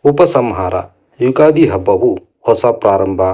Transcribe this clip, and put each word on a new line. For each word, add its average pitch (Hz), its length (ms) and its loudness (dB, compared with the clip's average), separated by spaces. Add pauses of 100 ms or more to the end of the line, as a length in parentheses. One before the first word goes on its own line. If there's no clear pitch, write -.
ಉಪಸಂಹಾರ. 123 680 0 (460)
ಯುಗಾದಿ 151 480 2
ಹಬ್ಬವು 98 520 0 (220)
ಹೊಸ 113 240 0
ಪ್ರಾರಂಭ 98 560 0 (120)